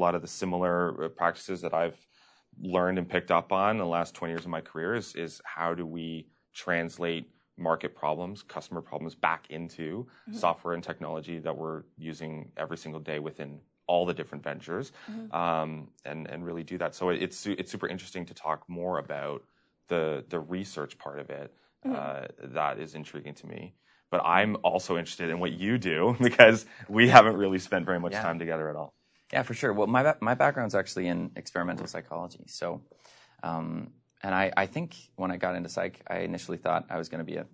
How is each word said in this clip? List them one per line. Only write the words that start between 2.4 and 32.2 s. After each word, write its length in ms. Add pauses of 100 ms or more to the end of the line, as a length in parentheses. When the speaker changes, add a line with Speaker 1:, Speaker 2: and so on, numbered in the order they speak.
Speaker 1:
learned 400
and 80
picked 240
up 220
on 180
in 60
the 80 (120)
last 160
twenty 200
years 100
of 80
my 200
career 240
is, 200
is 300
how 280
do 120
we 420 (260)
translate 800 (260)
market 380
problems, 480
customer 380
problems 340
back 340
into 380 (400)
Speaker 2:
Mm-hmm. 60 (120)
Speaker 1:
software 280
and 100
technology 560
that 160
we're 280 (280)
using 460
every 200
single 220
day 200
within 420 (260)
all 180
the 80
different 300
ventures, 480 (180)
Speaker 2:
Mm-hmm. 260
Speaker 1:
um, 540 (160)
and, 240
and 160
really 180
do 140
that. 180
So 140
it, 140
it's 140
su-, 200
it's 140
super 220
interesting 340
to 60
talk 260 (100)
more 300
about 440 (460)
the, 400
the 100
research 580
part 220
of 100
it. 240 (320)
Speaker 2:
Mm-hmm. 120
Speaker 1:
Uh, 300 (320)
that 200
is 160
intriguing 460
to 60
me. 260 (360)
But 140
I'm 400
also 340
interested 320
in 100
what 120
you 260
do 400
<laughs> 40
because 440 (220)
we 220
haven't 260
really 240
spent 260
very 140
much 140
Speaker 3:
Yeah. 80
Speaker 1:
time 180
together 300
at 80
all. 160 (400)
Speaker 3:
Yeah, 100
for 100
sure. 200
Well, 140
my 160
ba-, 180
my 140
background's 400
actually 320
in 280
experimental 520
psychology. 600